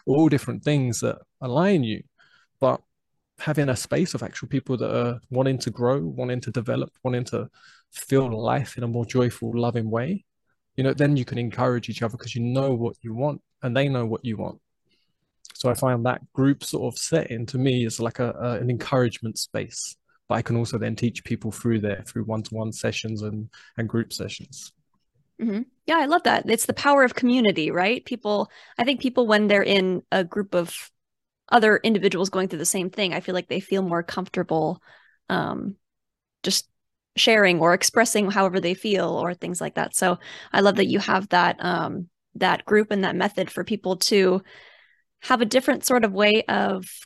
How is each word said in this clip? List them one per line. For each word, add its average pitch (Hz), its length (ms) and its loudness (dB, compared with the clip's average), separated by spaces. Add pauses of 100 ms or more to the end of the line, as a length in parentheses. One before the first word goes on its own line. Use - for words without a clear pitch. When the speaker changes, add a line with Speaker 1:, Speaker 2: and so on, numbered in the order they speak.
Speaker 1:
all 151 220 4
different 127 360 0
things 135 360 0
that 117 200 -2 (200)
align 151 440 2
you. 107 200 -4 (560)
But 127 220 2 (580)
having 147 300 0
a 123 80 0
space - 360 -2
of 120 100 -6
actual - 260 -12
people 131 260 -2
that 110 180 -4
are 120 360 -2
wanting 131 300 2
to 123 120 -4
grow, 127 300 0
wanting 123 400 -6
to 120 100 -8
develop, 123 400 -4 (100)
wanting 123 240 -2
to 113 240 -6 (420)
feel 135 380 0
life 117 480 -4
in 120 60 -6
a 120 40 -4
more 117 180 -2
joyful, 117 520 -2
loving 117 320 -2
way, 131 360 -4 (500)
you 131 80 -2
know, 131 100 2
then 147 220 4
you 127 80 0
can - 140 -6
encourage 120 520 -2
each 107 120 -8
other 113 160 -4
'cause 117 180 -12
you 117 60 -2
know 131 320 0
what 117 280 -4
you 113 120 -10
want 135 280 -4 (220)
and 123 120 -4
they 139 120 2
know 127 180 -2
what 110 200 -6
you 110 100 -4
want. 95 240 -10 (920)
So - 160 -2
I 120 40 2
find 123 320 0
that 123 160 -2 (100)
group 139 320 2
sort 123 300 -6
of - 40 -14
setting 120 500 -4
to 131 100 -6
me 127 280 2
is 110 140 -6
like 113 200 -4
a, 120 120 -2
a, 120 200 -6 (100)
an 123 80 -2
encouragement 117 680 -2
space, - 600 -8 (320)
but 107 60 2
I 113 60 0
can 120 140 -2
also 117 220 -2
then 110 180 -4
teach - 300 -4
people 110 260 -6
through 117 300 0
there, 101 260 -4
through 113 160 -8
one-to-one 110 480 -6
sessions 110 520 -6
and, 107 260 -8 (280)
and 117 120 -4
group 117 240 -4
sessions. - 580 -12 (720)
Speaker 2:
Mm-hmm. 220 220 -4 (220)
Yeah, 320 120 2
I 294 80 2
love 330 180 0
that. - 260 2
It's 220 160 0
the - 80 -2
power 277 300 4
of 240 120 2
community, 214 560 2
right? 185 340 0
People, 208 440 -2 (280)
I 240 80 0
think 262 160 0
people, 247 260 2
when 214 200 6
they're 202 140 6
in 185 400 2 (120)
a 190 100 2
group 190 320 -4
of 170 180 0 (760)
other 220 260 6
individuals 196 540 2
going 190 180 0
through 170 120 -8
the 160 60 -4
same 185 240 -2
thing, 185 240 -2
I 156 60 -4
feel 185 160 -6
like 180 140 -4
they 175 100 -2
feel 196 220 0
more 170 220 -2
comfortable, 175 800 -2 (460)
um, 185 480 -4 (680)
just - 280 -2 (480)
sharing 202 420 6
or 170 140 6
expressing 208 580 2
however 190 300 2
they 175 140 0
feel 185 340 0
or 170 240 -2
things 175 260 -8
like 156 160 -6
that. - 180 -4
So 175 260 2 (340)
I 196 80 4
love 196 160 6
that 196 100 4
you 202 120 0
have 196 300 -2
that, 175 300 4
um, 175 480 -4 (280)
that 175 280 0
group 208 280 4
and 202 120 2
that 175 140 2
method 190 340 -2
for 185 140 -6
people - 320 -2
to 190 440 4 (800)
have 247 200 2
a 240 40 4
different 254 380 2
sort 247 220 4
of 196 80 -2
way 208 300 4
of 196 420 -2 (200)